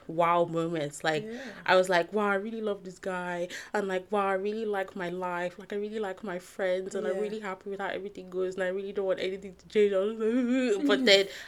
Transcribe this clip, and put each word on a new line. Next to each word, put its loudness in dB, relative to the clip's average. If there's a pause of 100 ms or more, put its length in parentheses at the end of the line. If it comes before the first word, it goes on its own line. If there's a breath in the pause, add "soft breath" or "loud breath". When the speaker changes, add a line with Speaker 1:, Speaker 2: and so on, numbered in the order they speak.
Speaker 1:
wow 4
moments. -2
Like, 0
Speaker 2:
Yeah. -10 (260 loud breath)
Speaker 1:
I 6
was 8
like, 2
"Wow, 2
I 2
really -4
love -4
this -14
guy." -4 (260 loud breath)
And, 0
like, -2
"Wow, 2
I 2
really -2
like -4
my -6
life. -4
Like, -12
I -6
really -6
like -6
my -6
friends. -4
And -2
I'm 0
Speaker 2:
Yeah. -4
Speaker 1:
really -4
happy -8
with -8
how -4
everything -8
goes. -2
And -4
I 0
really -4
don't -2
want 2
anything -6
to -20
change." 4
I 2
was 0
like, 2
<laughs> -
but 6
Speaker 2:
Mm. 0
Speaker 1:
then 8 (200 loud breath)